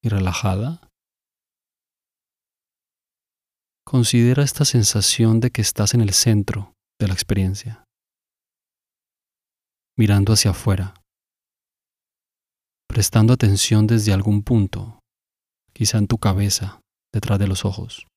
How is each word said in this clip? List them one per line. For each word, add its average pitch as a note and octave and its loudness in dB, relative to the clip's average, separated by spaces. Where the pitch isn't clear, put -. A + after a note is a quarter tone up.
y - -4
relajada, G2+ -4
considera B2 2
esta C#3+ -2
sensación A2+ 2
de B2 0
que - -4
estás G#2 -2
en B2 2
el G#2 0
centro G#2 0
de G#2 -2
la F#2+ -2
experiencia, G2 -4
mirando G2+ 2
hacia G#2 2
afuera, F#2+ -2
prestando A2+ 2
atención G#2+ 2
desde G#2+ 2
algún G2+ 0
punto, G#2 -2
quizá - -2
en G#2 0
tu A2+ -2
cabeza, G2 -2
detrás G#2 -2
de G2+ 0
los F#2+ -4
ojos. G2 -8